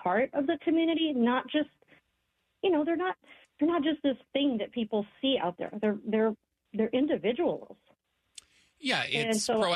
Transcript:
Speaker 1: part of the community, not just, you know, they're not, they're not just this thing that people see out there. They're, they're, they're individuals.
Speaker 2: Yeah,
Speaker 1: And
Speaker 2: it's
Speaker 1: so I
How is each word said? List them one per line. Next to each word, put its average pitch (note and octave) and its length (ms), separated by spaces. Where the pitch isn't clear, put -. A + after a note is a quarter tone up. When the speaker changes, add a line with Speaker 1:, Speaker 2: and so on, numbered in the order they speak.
Speaker 1:
part G#3+ 300
of C#4+ 140
the E4 160
community, D#4+ 520
not B3 340
just, D4 200
you F#4+ 80
know, D4+ 140
they're E4 120
not, F#4 180
they're D4+ 100
not E4+ 140
just D#4 200
this C4+ 140
thing C4+ 260
that G3+ 120
people G#3+ 340
see C4+ 200
out F3 160
there. - 140
They're, G#3+ 160
they're, A3 260
they're A3 160
individuals. A#3+ 840
Speaker 2:
Yeah, B3 200
Speaker 1:
And A3+ 300
Speaker 2:
it's A3 120
Speaker 1:
so A3+ 180
I G3+ 40